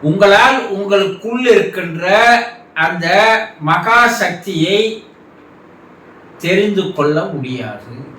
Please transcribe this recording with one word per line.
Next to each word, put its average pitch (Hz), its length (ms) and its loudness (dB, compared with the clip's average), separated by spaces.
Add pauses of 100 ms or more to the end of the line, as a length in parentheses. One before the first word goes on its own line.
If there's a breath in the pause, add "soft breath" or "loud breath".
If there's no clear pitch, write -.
உங்களால் 202 640 4
உங்களுக்குள் 202 760 -2
இருக்கின்ற 185 720 0 (560)
அந்த 180 640 0 (220)
மகா 208 480 2
சக்தியை 190 960 -2 (1300)
தெரிந்து 190 540 0
கொள்ள 151 320 0
முடியாது. 120 840 -10 (100)